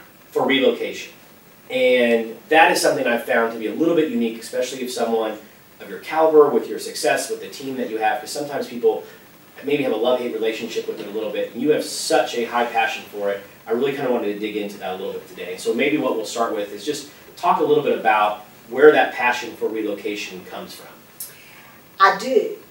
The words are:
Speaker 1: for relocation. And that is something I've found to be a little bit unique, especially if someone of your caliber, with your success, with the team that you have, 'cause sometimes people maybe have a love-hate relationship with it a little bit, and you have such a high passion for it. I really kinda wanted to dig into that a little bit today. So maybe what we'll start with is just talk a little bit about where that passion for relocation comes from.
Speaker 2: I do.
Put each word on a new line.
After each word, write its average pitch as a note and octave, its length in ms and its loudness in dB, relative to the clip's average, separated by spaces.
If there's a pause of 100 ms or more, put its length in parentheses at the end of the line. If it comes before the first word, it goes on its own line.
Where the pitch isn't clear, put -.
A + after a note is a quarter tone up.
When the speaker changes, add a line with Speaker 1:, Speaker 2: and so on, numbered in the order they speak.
(280)
Speaker 1:
for C#3+ 180 0
relocation. A#2+ 680 0 (580)
And A#2 640 2 (140)
that D#3+ 220 8
is - 100 0
something C3 260 2
I've A#2 160 0
found A#2 300 0
to A2+ 40 -8
be G#2+ 100 -6
a G2+ 60 -4
little E3 220 2
bit D#3 160 2
unique, A#2 260 -2
especially - 460 -6
if - 80 -6
someone A2+ 480 -2 (400)
of G2+ 100 -16
your - 100 -12
caliber, D#3 500 6
with A#2+ 180 2
your G#2+ 100 -6
success, - 540 -2
with - 80 -6
the - 80 -12
team C3+ 300 -10
that A2+ 120 -4
you A2 80 -6
have, A2 220 0
'cause - 100 -12
sometimes C#3+ 380 -6
people A#2 380 0 (580)
maybe C#3+ 200 0
have A#2 100 0
a - 20 0
love-hate A#2+ 380 0
relationship A2 540 -4
with G#2 120 -8
it G#2 80 -10
a - 40 -10
little G#2+ 200 -4
bit, G2+ 220 -4
and A#2+ 80 -8
you D3 100 2
have - 120 2
such - 540 0
a A#2 60 -2
high A#2+ 220 0
passion - 360 -2 (100)
for G2+ 200 -2
it. G2+ 100 -4 (240)
I A2+ 60 -6
really C3+ 220 0
kinda B2+ 180 -2
wanted G#2+ 220 0
to G2+ 60 -6
dig G#2+ 180 -4
into G2+ 220 -6
that F#2+ 120 -6
a F#2+ 60 -6
little F#2+ 160 -8
bit - 160 -12
today. - 280 -10
So A2+ 160 -2
maybe C#3+ 240 2
what B2+ 200 0
we'll G#2+ 80 -6
start A2+ 280 -4
with G2+ 200 -6
is G#2 120 -12
just D3 220 -6 (300)
talk - 220 2
a D#3 40 4
little D3 200 4
bit - 140 2
about G#2+ 460 2 (240)
where C#3 240 8
that C3 220 2
passion A#2 420 -2
for A2+ 140 -4
relocation G2+ 840 -6
comes F#2+ 240 -12
from. - 180 -20 (1040)
Speaker 2:
I F#3+ 200 4
do. B3+ 400 0 (140)